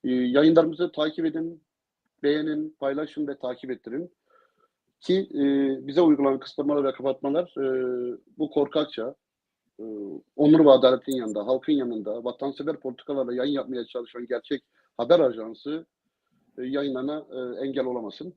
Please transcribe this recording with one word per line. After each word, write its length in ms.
Ee, 80
yayınlarımızı 800
takip 340
edin, 380
beğenin, 560
paylaşın 480
ve 100
takip 340
ettirin. 400
Ki, 340
e, 80
bize 140
uygulanan 380
kısıtlamalar 440
ve 80
kapatmalar, 680
e, 100
bu 140
korkakça, 640
e, 40
onur 300
ve 60
adaletin 440
yanında, 320
halkın 260
yanında, 500
vatansever 560
politikalarla 540
yayın 200
yapmaya 320
çalışan 420
gerçek 360
haber 220
ajansı, 680
e, 60
yayınlarına, 680
e, 340
engel 200
olamasın. 520